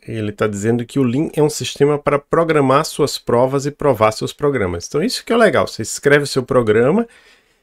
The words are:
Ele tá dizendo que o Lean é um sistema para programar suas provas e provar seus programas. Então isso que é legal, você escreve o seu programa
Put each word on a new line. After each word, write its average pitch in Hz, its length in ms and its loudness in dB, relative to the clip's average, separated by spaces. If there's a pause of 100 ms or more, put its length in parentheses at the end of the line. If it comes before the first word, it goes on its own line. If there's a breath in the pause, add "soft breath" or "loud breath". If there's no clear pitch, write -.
Ele 110 300 -8
tá 110 160 -2
dizendo 110 380 -2
que 139 140 -6
o 135 40 2
Lean 131 300 -2
é 156 80 0
um 151 80 4
sistema 143 480 -2
para 143 220 -2
programar 151 640 2
suas - 340 -4
provas 131 480 0
e 143 60 -6
provar 113 400 2
seus 127 220 -8
programas. 101 540 -2
Então 147 140 -4
isso 247 220 -6
que - 80 -4
é 233 60 2
legal, 143 300 2
você - 140 -10
escreve 143 420 2
o 135 40 -6
seu 127 160 -2
programa 127 640 2 (560 soft breath)